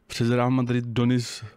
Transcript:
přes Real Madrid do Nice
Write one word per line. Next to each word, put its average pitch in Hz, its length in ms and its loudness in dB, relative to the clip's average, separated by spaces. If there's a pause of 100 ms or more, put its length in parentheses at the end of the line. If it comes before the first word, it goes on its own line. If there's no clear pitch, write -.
přes 117 220 -2
Real 123 220 2
Madrid 123 340 0
do 120 200 0
Nice 120 400 -2 (100)